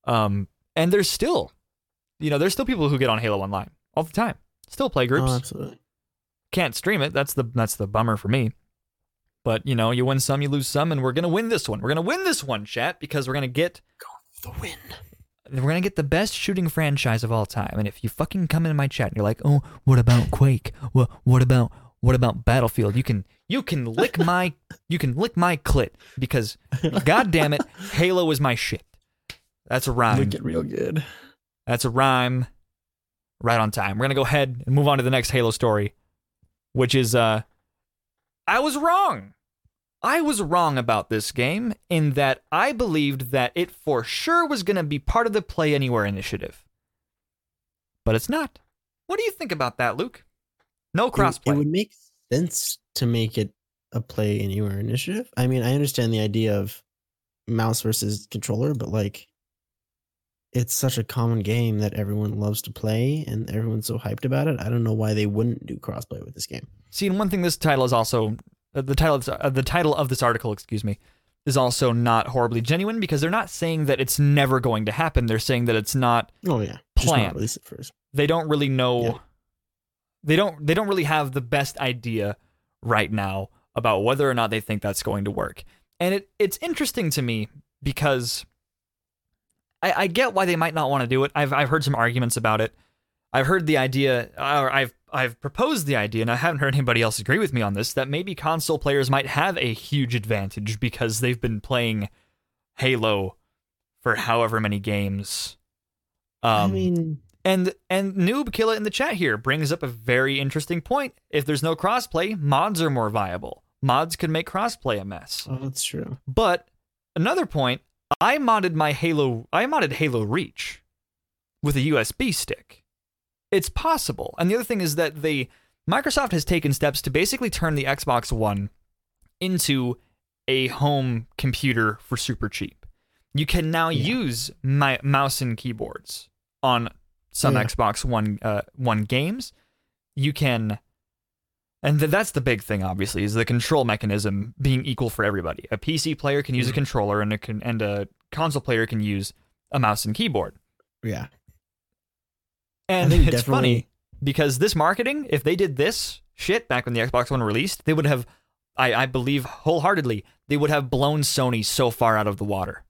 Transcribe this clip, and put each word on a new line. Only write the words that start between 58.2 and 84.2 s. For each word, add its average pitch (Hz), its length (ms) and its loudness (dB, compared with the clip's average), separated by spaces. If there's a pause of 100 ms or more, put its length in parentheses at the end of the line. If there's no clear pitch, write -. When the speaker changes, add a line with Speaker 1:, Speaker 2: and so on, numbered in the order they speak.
Speaker 2:
controller, 120 460 -4
but, - 140 -6
like, 101 380 -4 (1300)
it's 120 200 -2
such - 240 -2
a 113 60 -2
common 117 360 0
game 110 400 0
that 104 160 -2
everyone 104 440 -2
loves 107 220 -2
to 110 100 -14
play 120 560 -2
and 107 220 -6
everyone's 110 380 -4
so 113 100 -4
hyped 110 260 -6
about 135 240 0
it. 143 120 -2
I 107 100 -4
don't 120 140 0
know 110 100 0
why 107 200 0
they 107 120 2
wouldn't 110 400 -2
do 64 120 -8
crossplay - 460 -10
with 135 100 -18
this - 140 -10
game. - 200 -12 (240)
Speaker 1:
See, 202 160 -2
and 185 120 0
one 214 100 0
thing 185 120 0
this 175 160 0
title 139 260 4
is 123 80 2
also, 113 460 2 (360)
uh, 139 80 -2
the 135 140 -2
title 151 200 4
of 127 100 -4
this, - 120 -4
uh, 143 120 0
the 131 140 0
title 156 300 2
of 147 140 0
this 127 160 -2
article, 117 300 0
excuse 104 320 -6
me, 101 120 -2 (480)
is 135 120 2
also 123 340 2
not 117 380 4
horribly 117 320 0
genuine 190 400 0
because 160 180 0
they're 160 100 0
not 202 200 -2
saying 160 360 -2
that 135 140 2
it's - 180 0
never 143 440 4
going 110 240 0
to 104 80 -2
happen. 156 320 0
They're 110 140 2
saying 120 260 0
that 117 100 4
it's 110 180 -2
not 120 380 2 (160)
Speaker 2:
Oh, 127 140 2
yeah. - 160 -6 (200)
Just - 100 4
not 156 80 4
Speaker 1:
planned. 101 200 2
Speaker 2:
release - 220 -4
it - 80 -20
first. - 260 -16 (220)
Speaker 1:
They 143 120 2
don't 160 220 0
really 147 220 0
know. 123 340 2
Speaker 2:
Yeah. 113 140 -2 (1080)
Speaker 1:
They 156 140 2
don't, 165 280 0
they 156 80 2
don't 208 140 2
really 190 160 0
have 147 300 0
the 139 80 -2
best 139 380 -2
idea 113 580 -2 (480)
right 107 260 2
now 98 380 -4 (260)
about 113 280 2
whether 135 260 2